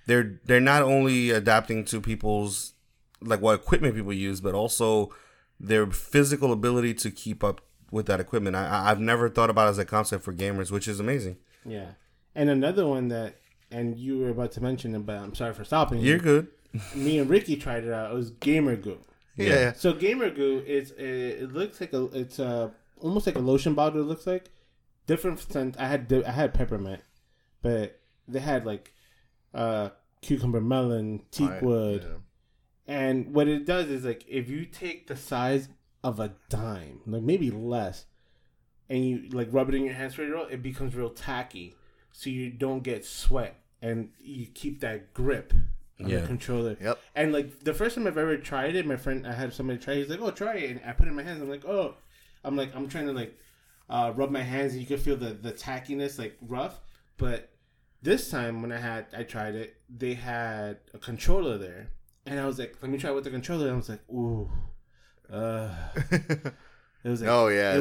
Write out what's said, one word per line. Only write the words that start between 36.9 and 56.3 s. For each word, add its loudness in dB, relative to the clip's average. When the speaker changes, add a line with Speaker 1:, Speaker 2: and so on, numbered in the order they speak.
Speaker 2:
like, -4
maybe 2
less, -6
and 0
you, -4
like, -2
rub 2
it 2
in 2
your -4
hands -8
for -6
a -4
roll, -4
it -10
becomes -4
real -4
tacky, -8
so -12
you -4
don't -4
get -6
sweat, 2
and -4
you -12
keep -10
that -8
grip 0
on -6
Speaker 1:
Yeah. 2
Speaker 2:
the -2
controller. -2
Speaker 3:
Yep. 0
Speaker 2:
And, 2
like, -2
the 0
first 0
time -2
I've -2
ever 2
tried -4
it, 0
my -2
friend, -4
I -6
had -6
somebody -4
try -6
it, 0
he's -2
like, -6
"Oh, -4
try -4
it," -6
and -12
I -10
put 6
it 2
in -2
my -6
hands, -10
I'm -8
like, -12
"Oh," -2
I'm -2
like, -4
I'm -8
trying -6
to, -4
like, -8
uh, 0
rub 0
my -2
hands, -2
and -6
you -10
can -2
feel 2
the, -6
the -8
tackiness, -6
like, -8